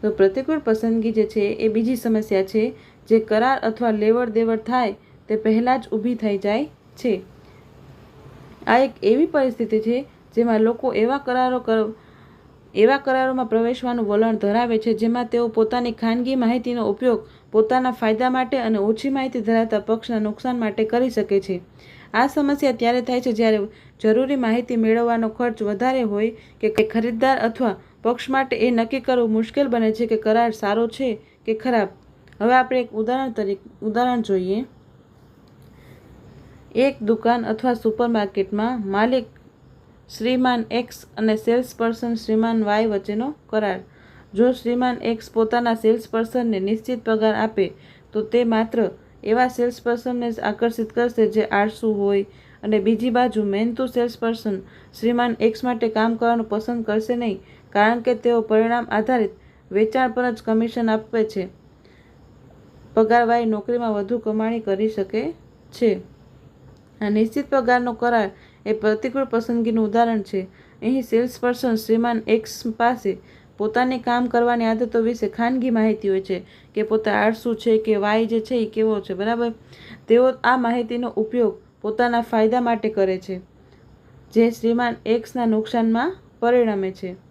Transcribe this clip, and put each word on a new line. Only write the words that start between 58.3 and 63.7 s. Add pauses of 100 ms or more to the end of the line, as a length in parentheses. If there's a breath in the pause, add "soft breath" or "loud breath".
પરિણામ
આધારિત (420 soft breath)
વેચાણ
પર
જ
કમિશન
આપે
છે. (1500 soft breath)
પગાર
વાય
નોકરીમાં